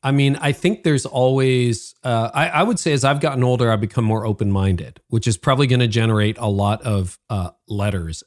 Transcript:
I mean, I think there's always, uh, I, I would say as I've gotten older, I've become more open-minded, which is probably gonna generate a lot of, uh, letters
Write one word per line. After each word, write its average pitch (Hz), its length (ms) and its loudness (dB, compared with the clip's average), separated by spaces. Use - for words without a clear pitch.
I 135 80 -2
mean, 139 320 2
I 147 100 2
think 196 300 -2
there's 147 240 0
always, 127 880 0
uh, 117 300 -2
I, 151 140 0
I 151 140 0
would 214 160 0
say 160 140 -2
as 135 100 0
I've 143 180 2
gotten 139 220 0
older, 123 280 2
I've 110 100 2
become 113 240 -2
more 110 220 -2
open-minded, 98 840 0
which 113 180 -2
is 110 120 0
probably 139 280 2
gonna 123 220 2
generate 110 480 0
a 117 120 -4
lot 101 340 0
of, 98 360 -4
uh, 95 200 -4
letters 98 600 -6